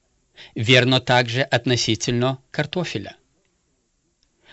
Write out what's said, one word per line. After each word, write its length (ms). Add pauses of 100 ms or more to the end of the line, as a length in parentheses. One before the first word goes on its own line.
(560)
Верно 460
также 400
относительно 1000 (100)
картофеля. 680 (1400)